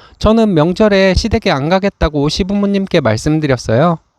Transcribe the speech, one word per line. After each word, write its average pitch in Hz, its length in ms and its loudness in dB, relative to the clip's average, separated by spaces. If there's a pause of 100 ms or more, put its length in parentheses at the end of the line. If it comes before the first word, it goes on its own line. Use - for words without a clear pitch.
(180)
저는 214 360 2
명절에 190 600 2
시댁에 214 380 -2
안 139 160 -2
가겠다고 165 600 -2
시부모님께 196 720 -2
말씀드렸어요. 139 1000 0 (200)